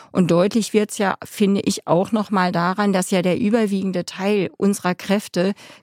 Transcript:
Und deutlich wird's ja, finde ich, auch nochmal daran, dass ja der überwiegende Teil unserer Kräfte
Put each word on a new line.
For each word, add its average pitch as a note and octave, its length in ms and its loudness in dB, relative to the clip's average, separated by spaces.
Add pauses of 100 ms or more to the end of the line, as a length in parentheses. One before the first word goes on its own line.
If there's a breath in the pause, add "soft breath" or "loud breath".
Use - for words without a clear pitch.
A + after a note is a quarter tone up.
(120 loud breath)
Und F#3 180 2
deutlich G3 420 2
wird's G#3+ 240 0
ja, G3 280 0
finde G3 360 0
ich, - 260 -4
auch F3 240 0
nochmal G3 420 0
daran, F#3 420 0
dass F#3 160 -2
ja F#3+ 100 2
der F3 180 0
überwiegende G3 680 0
Teil G3 500 -2
unserer G3 380 0
Kräfte G3 580 -2 (300 loud breath)